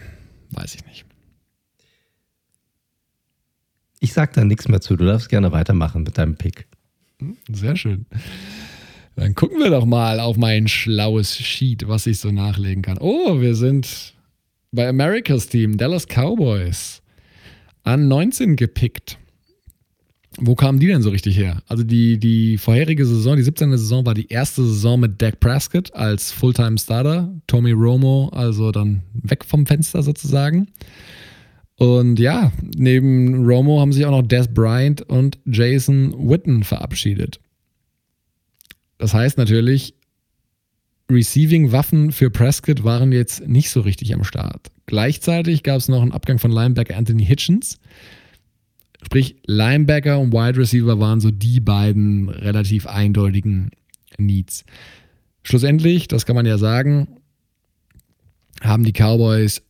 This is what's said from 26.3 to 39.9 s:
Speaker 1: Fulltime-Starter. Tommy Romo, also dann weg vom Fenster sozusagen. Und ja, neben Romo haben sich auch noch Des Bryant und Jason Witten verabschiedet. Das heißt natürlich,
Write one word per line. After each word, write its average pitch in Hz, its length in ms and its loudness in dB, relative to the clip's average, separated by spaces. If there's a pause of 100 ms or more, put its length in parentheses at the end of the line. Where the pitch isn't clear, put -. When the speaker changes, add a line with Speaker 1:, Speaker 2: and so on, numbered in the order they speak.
Speaker 1:
Fulltime-Starter. 127 1040 -2 (140)
Tommy 120 240 2
Romo, 131 560 2
also 110 420 -2
dann 104 320 -2 (120)
weg - 300 -6
vom 147 220 0
Fenster 151 380 0
sozusagen. 147 640 -2 (1040)
Und 123 460 2
ja, 143 320 2 (240)
neben 127 680 2
Romo 139 340 4
haben 143 120 2
sich 139 140 2
auch 143 60 0
noch 135 100 2
Des 123 240 2
Bryant 117 560 0
und 135 420 0
Jason 135 680 0 (160)
Witten 139 340 2
verabschiedet. - 760 -4 (1600)
Das 110 160 -2
heißt 120 240 0
natürlich, 117 560 2 (1160)